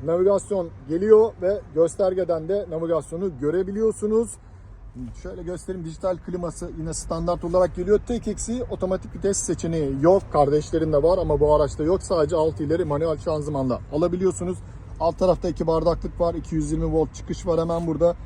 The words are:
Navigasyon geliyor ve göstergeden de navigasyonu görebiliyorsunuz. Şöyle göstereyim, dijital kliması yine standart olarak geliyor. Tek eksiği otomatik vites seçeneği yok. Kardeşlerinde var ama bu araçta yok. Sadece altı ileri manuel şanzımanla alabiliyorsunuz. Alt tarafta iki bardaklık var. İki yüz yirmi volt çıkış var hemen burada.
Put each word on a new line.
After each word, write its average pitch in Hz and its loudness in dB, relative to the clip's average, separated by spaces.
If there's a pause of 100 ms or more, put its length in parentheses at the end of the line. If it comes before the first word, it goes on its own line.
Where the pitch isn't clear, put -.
Navigasyon 185 2 (200)
geliyor 214 6 (100)
ve 190 0 (140)
göstergeden 170 2
de 202 0
navigasyonu 165 -2
görebiliyorsunuz. 208 0 (920)
Şöyle 180 -12
göstereyim, 180 -8
dijital 170 -2
kliması 175 -6
yine 160 -4
standart 165 -2
olarak 175 2
geliyor. 190 2
Tek 240 -2
eksiği 226 -4
otomatik 185 -4
vites 196 0
seçeneği 160 -2
yok. 185 8 (100)
Kardeşlerinde 151 2
var 175 6
ama 151 0
bu 151 6
araçta 151 2
yok. 180 2
Sadece 165 2
altı 160 2
ileri 156 0
manuel 151 0
şanzımanla 147 -2 (140)
alabiliyorsunuz. 180 0 (420)
Alt 165 0
tarafta 180 2
iki 160 -2
bardaklık 165 0
var. 170 2
İki 165 -6
yüz 151 -2
yirmi 160 -2
volt 156 0
çıkış - -8
var 165 2
hemen 170 -2
burada. 165 2 (100)